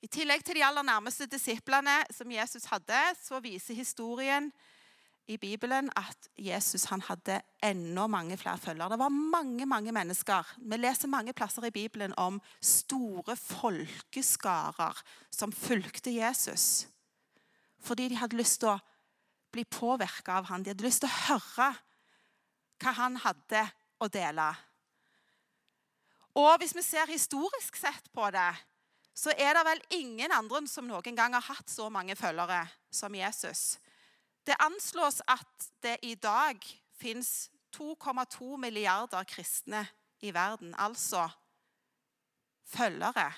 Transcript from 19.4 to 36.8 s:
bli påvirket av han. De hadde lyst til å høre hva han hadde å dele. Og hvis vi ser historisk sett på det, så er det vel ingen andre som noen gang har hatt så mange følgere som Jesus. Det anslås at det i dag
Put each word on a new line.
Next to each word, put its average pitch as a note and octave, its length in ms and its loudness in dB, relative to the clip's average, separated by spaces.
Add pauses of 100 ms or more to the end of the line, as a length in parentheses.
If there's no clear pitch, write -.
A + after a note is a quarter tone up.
bli A#3 100 -4
påvirket A#3 680 -2
av F#3 160 0
han. F#3 100 -2
De G3 80 -4
hadde G3+ 160 -2
lyst A#3+ 160 4
til C4+ 80 0
å - 80 -2 (140)
høre C4 400 2 (1040)
hva B3+ 220 0
han B3+ 240 0
hadde G#3+ 420 2 (320)
å G#3+ 140 -2
dele. D#3 400 0 (1900)
Og D4+ 240 12
hvis E4 160 -2
vi F4 80 -2
ser D#4 240 2
historisk D#4+ 680 -2
sett - 340 -4
på G#3+ 160 2
det, F3+ 220 4 (640)
så D4+ 160 0
er C#4+ 240 6
det E4 80 8
vel D#4+ 140 4 (180)
ingen C4 400 -2
andre A#3+ 320 0
som B3+ 160 -8
noen A#3 320 -6
gang A#3+ 160 4
har B3 160 2
hatt - 240 -10
så A3 160 -6
mange F#3+ 320 -4
følgere F3 460 0 (260)
som G#3 240 -6
Jesus. F#3 600 -4 (680)
Det C#4+ 140 2
anslås E4+ 680 2
at - 440 0 (120)
det A#3+ 220 0
i A#3 160 -6
dag A3+ 400 2 (400)